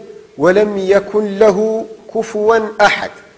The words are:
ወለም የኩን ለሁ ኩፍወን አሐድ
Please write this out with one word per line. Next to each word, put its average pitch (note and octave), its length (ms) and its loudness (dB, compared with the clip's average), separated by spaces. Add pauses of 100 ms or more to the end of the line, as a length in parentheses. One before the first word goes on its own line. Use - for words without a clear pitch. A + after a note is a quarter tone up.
(380)
ወለም G3 460 0
የኩን G3 500 0
ለሁ G#3+ 500 2 (240)
ኩፍወን G#3+ 640 -2 (100)
አሐድ G3+ 320 0 (260)